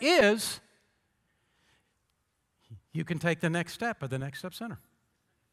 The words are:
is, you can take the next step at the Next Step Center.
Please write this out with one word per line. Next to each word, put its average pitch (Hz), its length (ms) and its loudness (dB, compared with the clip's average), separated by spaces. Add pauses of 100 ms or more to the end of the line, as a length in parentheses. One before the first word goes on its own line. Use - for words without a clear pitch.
is, 233 600 4 (2250)
you 160 140 -6
can 160 140 -4
take 165 200 0
the 165 120 0
next 170 220 -4
step 226 280 -6
at 135 80 -6
the 135 80 -4
Next 135 220 -8
Step 185 160 -12
Center. 226 240 -10 (720)